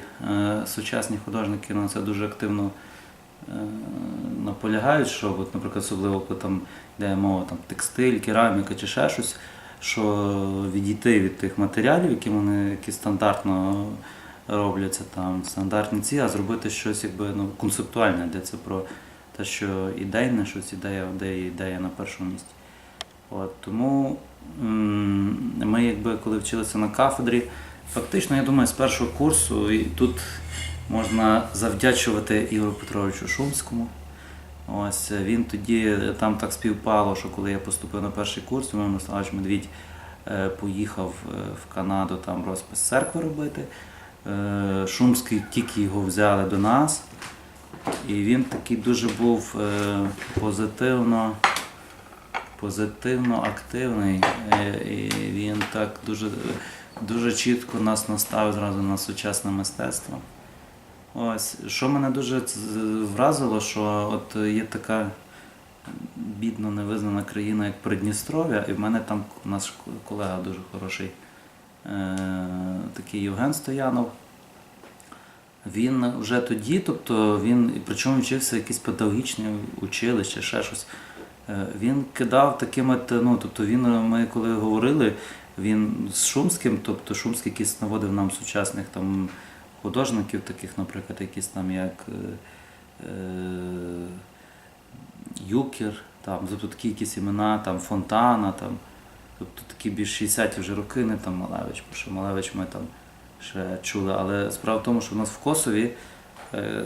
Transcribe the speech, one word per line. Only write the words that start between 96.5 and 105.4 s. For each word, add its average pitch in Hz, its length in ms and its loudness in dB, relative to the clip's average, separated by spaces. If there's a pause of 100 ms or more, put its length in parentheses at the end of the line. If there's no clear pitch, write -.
такі - 200 -8
якісь 107 300 -4
імена, 104 400 0
там, 92 220 -4
Фонтана, 107 720 2
там, 98 260 -8 (600)
тобто - 280 -14
такі - 220 -8
більш 101 280 -2
шістдесяті 107 440 0
вже 95 140 -4
роки, 104 240 -4
не 110 180 2
там 92 180 -4
Малевич, - 540 -6
бо - 60 -16
що - 160 -8
Малевич 95 440 -2
ми 95 100 -2
там - 160 -8 (600)
ще 92 400 -6
чули, 95 360 0
але 101 340 0
справа 110 280 0
в 110 40 -4
тому, 117 180 2
що 104 140 -6
в - 20 0
нас 107 120 0
в - 80 -10
Косові, 120 540 2 (600)